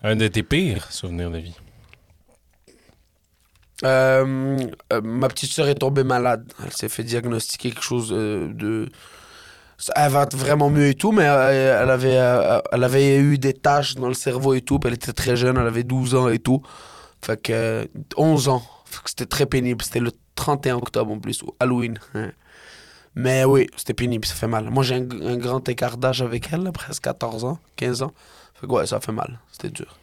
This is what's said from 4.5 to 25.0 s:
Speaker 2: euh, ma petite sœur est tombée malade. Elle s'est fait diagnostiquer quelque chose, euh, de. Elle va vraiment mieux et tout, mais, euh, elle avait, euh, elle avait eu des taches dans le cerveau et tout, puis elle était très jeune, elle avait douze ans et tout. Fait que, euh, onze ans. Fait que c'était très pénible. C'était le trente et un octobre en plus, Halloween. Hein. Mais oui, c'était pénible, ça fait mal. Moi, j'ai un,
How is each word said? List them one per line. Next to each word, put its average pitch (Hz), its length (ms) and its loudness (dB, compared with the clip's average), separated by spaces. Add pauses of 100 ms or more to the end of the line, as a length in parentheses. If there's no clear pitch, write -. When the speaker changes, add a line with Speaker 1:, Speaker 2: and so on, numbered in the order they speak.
Speaker 2:
euh, 110 100 0
ma 120 240 0
petite - 240 -4
sœur 147 160 0
est 143 80 2
tombée 139 280 0
malade. 123 480 0 (120)
Elle 92 80 -10
s'est - 180 -8
fait - 140 -6
diagnostiquer 117 680 -4
quelque - 120 -8
chose, 117 280 -2
euh, 101 420 -2
de. 110 360 -4 (1040)
Elle 147 160 4
va 143 200 4
vraiment 143 380 2
mieux 147 200 6
et 135 40 2
tout, 135 180 0
mais, 175 160 6
euh, 135 560 4
elle 127 60 2
avait, 127 280 4
euh, 120 420 4 (120)
elle 123 120 2
avait 139 340 4
eu 143 200 6
des 135 160 0
taches 143 420 0
dans 127 120 -4
le 127 60 -2
cerveau 135 400 0
et 127 80 2
tout, 139 180 0
puis 131 80 -2
elle 120 60 0
était 120 180 -8
très 123 240 0
jeune, 127 220 2
elle 120 100 2
avait 117 160 -2
douze 127 320 0
ans 127 140 4
et 113 100 2
tout. 131 220 0 (600)
Fait 113 200 -6
que, - 120 -4
euh, 113 320 -2 (300)
onze 147 320 4
ans. 127 160 0 (220)
Fait - 180 -16
que - 60 -10
c'était - 160 -8
très - 200 0
pénible. 123 380 -2
C'était - 160 -4
le 120 120 0 (240)
trente 143 320 -2
et - 20 2
un 123 80 0
octobre 117 340 -2
en 107 80 -6
plus, - 220 -6 (180)
Halloween. 120 400 0 (140)
Hein. 107 160 -6 (840)
Mais 131 280 2
oui, 135 320 4
c'était - 180 -8
pénible, 120 320 -2
ça - 100 -6
fait 113 120 -4
mal. 110 220 -4
Moi, 131 140 2
j'ai 127 120 0
un, 127 140 -4 (160)